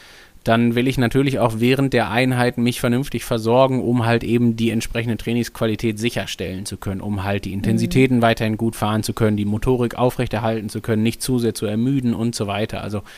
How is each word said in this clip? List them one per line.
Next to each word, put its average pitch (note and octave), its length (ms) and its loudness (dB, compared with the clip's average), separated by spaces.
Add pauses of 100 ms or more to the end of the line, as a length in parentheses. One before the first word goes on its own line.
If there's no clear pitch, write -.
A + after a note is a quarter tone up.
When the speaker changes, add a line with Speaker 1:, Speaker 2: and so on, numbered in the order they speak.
(440)
Speaker 1:
dann A#2 320 4
will B2 120 2
ich C3 100 0
natürlich C3 420 2
auch A2 180 2
während B2+ 360 2
der A#2 180 2
Einheiten B2 520 2
mich A#2+ 180 0
vernünftig B2 420 -2
versorgen, B2 580 2
um A#2 240 2
halt A#2 180 2
eben A#2 340 2
die A2+ 140 2
entsprechende A2+ 440 -2
Trainingsqualität A2+ 840 -2
sicherstellen G2 680 -4
zu G2+ 120 -10
können, G2 240 -6
um G2+ 220 -4
halt G2+ 220 -2
die F#2+ 40 -6
Speaker 2:
Mhm. F#2 60 -6
Speaker 1:
Intensitäten A#2 680 2
weiterhin A2+ 360 2
gut A2+ 180 -2
fahren A2 280 -2
zu A#2 100 -6
können, G#2+ 240 2
die G#2 80 -2
Motorik A#2+ 500 0
aufrechterhalten A2+ 720 -2
zu A2 120 -8
können, G#2+ 220 0
nicht A2+ 180 0
zu B2+ 180 0
sehr A2+ 140 0
zu - 120 -6
ermüden A#2+ 480 0
und A2+ 220 -2
so G#2 120 -4
weiter. G2+ 340 -4
Also G#2 220 -6 (140)